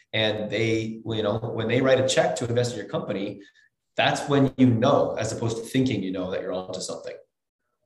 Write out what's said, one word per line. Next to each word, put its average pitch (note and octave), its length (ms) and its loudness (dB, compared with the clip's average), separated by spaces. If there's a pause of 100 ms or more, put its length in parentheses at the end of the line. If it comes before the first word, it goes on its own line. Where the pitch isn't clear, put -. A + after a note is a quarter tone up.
(140)
And G#2+ 360 0
they, A2+ 560 -2
you A2 180 -2
know, G#2 140 0
when A2 300 -4
they B2 140 2
write C3 180 4
a - 80 2
check - 300 2
to A#2+ 100 -4
invest A#2 240 0
in G#2+ 80 -6
your - 80 -8
company, G2+ 540 -6 (540)
that's C3 320 2
when C#3 300 4
you C3 100 8
know, B2 480 4
as A2 160 -2
opposed A#2 260 -4
to A2+ 60 -6
thinking B2 380 0
you F#2 100 -4
know F#2 200 -6
that - 100 -4
you're F#2 120 -6
onto F#2 260 -8
something. - 360 -10 (720)